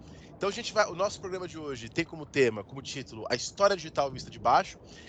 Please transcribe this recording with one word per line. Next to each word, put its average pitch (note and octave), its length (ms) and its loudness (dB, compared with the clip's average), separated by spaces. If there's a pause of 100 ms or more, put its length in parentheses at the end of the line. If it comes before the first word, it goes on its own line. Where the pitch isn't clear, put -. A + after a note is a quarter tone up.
(380)
Então F#3+ 100 0
a G3+ 40 0
gente A3+ 200 -6
vai, G#3 140 4
o F3 80 -4
nosso F3+ 260 -2
programa F3+ 280 -6
de D#3+ 100 -12
hoje C3 320 -8
tem E3 160 -2
como D#3+ 180 -12
tema, A2+ 400 2
como C3+ 200 -12
título, A#2 480 -10
a B2 40 4
história G3+ 400 4
digital D3+ 360 -2
vista B2 180 -10
de A#2 80 -14
baixo, C3+ 400 4 (300)